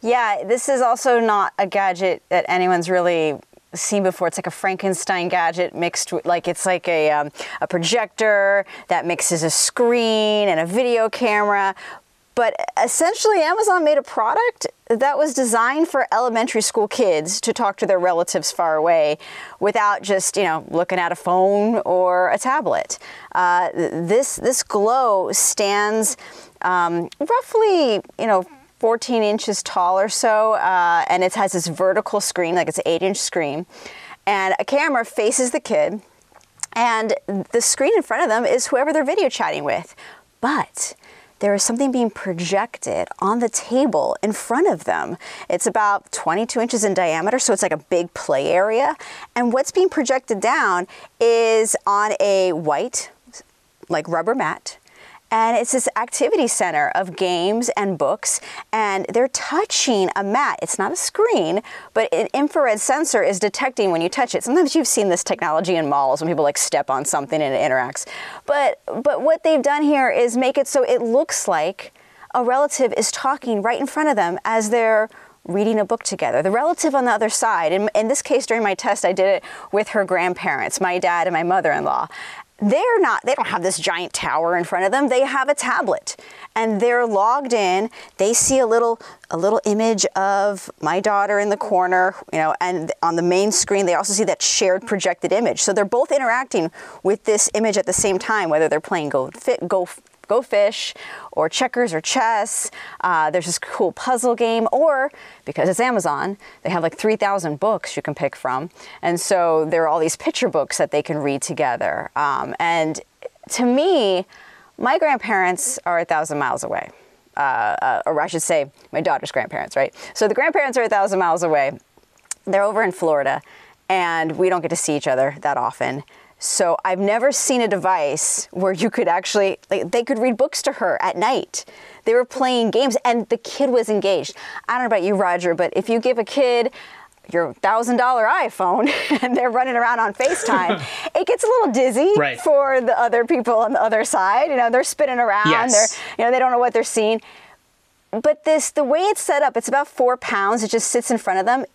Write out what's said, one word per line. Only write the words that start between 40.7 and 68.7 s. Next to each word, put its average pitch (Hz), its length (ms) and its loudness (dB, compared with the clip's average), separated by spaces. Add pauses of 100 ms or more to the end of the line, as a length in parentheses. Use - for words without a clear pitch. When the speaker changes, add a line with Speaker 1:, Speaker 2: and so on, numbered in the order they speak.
Speaker 1:
there 202 140 0
is 202 100 0
something 254 260 0
being 247 200 0
projected 180 1000 -4 (120)
on 208 200 0
the 233 80 0
table 226 760 0
in 208 120 -2
front 269 340 0
of 208 160 -2
them. 85 340 -4 (320)
It's - 160 -2
about 208 460 0
twenty-two 214 480 -2
inches 233 240 -2
in 202 100 2
diameter, 180 460 0
so 247 140 2
it's 220 80 0
like 180 100 0
a 156 60 -2
big 175 360 -2
play 143 340 -2
area. 214 480 2 (400)
And 240 180 0
what's - 180 0
being 381 160 4
projected 254 540 -2
down 208 460 0 (300)
is 226 680 4
on 208 340 2
a 190 320 4
white, 160 580 -2 (800)
like, 160 220 -2
rubber 170 260 0
mat, - 420 -6 (540)
and 226 240 2
it's 233 180 0
this 254 220 0
activity 269 520 0
center 160 480 0
of 185 200 -2
games 190 640 0
and 196 220 -2
books, - 420 -2 (320)
and 202 400 -2
they're 240 140 2
touching 262 880 0
a 202 80 -2
mat. 220 360 -2
It's - 200 -6
not 208 120 -2
a 349 40 -6
screen, 339 640 0 (320)
but 220 180 0
an 185 220 0
infrared 277 460 0
sensor 269 420 0
is 185 180 0
detecting 208 520 -2
when 165 100 0
you 175 80 0
touch 247 240 -2
it. 170 100 -2
Sometimes 285 320 2
you've 311 120 2
seen 202 220 0
this 175 140 0
technology 170 520 0
in 160 120 0
malls 139 320 2
when 160 120 -2
people, 160 120 0
like, 143 140 2
step - 320 -2
on 135 160 -2
something 143 340 -2
and 139 140 0
it 123 60 0
interacts. 131 480 -2 (400)
But, 285 340 0 (220)